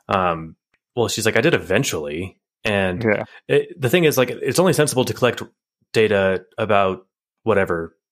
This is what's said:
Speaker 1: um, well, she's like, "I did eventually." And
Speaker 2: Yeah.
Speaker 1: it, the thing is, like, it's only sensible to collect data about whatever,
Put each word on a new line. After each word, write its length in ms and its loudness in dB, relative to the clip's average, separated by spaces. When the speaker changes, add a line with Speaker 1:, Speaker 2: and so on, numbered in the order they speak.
Speaker 1:
um, 480 -2
well, 120 0
she's 180 -4
like, 100 2
"I 60 4
did 140 2
eventually." 840 -4
And 400 -2
Speaker 2:
Yeah. 200 0
Speaker 1:
it, 340 -2
the 80 0
thing 140 2
is, 160 2
like, 100 2
it's 300 -4
only 140 4
sensible 320 0
to 100 -6
collect 260 -2
data 520 2
about 480 0
whatever, 520 0